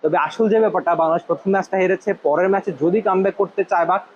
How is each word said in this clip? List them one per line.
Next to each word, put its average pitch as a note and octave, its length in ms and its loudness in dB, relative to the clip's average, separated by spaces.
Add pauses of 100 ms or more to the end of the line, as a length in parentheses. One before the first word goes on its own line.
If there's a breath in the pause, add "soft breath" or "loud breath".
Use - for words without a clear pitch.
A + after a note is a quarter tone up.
তবে D#3 140 0 (100)
আসল A3 260 -2
যে A3 120 4
ব্যাপারটা, F3+ 260 0 (120)
বাংলাদেশ E3 280 0
প্রথম - 240 -4
ম্যাচটা F#3+ 280 -4
হেরেছে, F#3 280 0 (160)
পরের D#3+ 260 2
ম্যাচে G3 180 -2 (120)
যদি F3+ 240 2
কামব্যাক F#3+ 340 0
করতে G3 300 -2
চায় F3 200 2
বা F#3+ 60 2 (200)